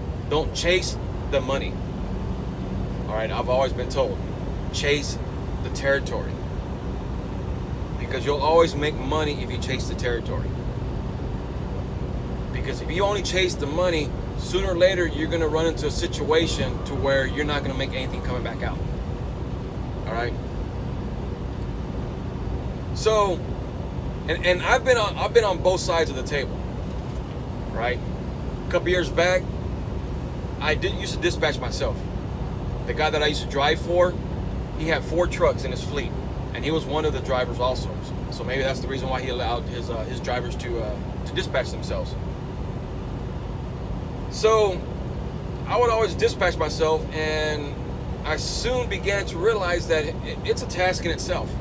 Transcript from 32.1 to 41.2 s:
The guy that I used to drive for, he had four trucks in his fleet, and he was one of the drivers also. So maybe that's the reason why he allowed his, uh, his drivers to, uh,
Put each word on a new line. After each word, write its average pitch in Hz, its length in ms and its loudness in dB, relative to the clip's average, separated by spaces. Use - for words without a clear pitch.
The - 60 -2
guy 151 160 2
that 151 140 2
I 151 40 4
used 151 160 2
to - 60 -4
drive 147 320 2
for, 175 320 6
he 156 100 0
had 147 140 4
four 170 240 2
trucks 147 380 2
in 131 60 -2
his 127 120 -2
fleet, 135 300 -2
and 113 80 -4
he 139 80 0
was 160 140 2
one 151 220 0
of 143 80 2
the - 60 -2
drivers 123 380 0
also. 127 300 0
So 117 140 -4
maybe 131 180 0
that's 131 180 0
the - 80 -2
reason 127 200 -2
why 127 140 0
he 127 80 -2
allowed 120 340 0
his, 123 240 -4
uh, - 160 -2
his 127 160 -4
drivers 123 360 -2
to, 117 240 -2
uh, - 140 -2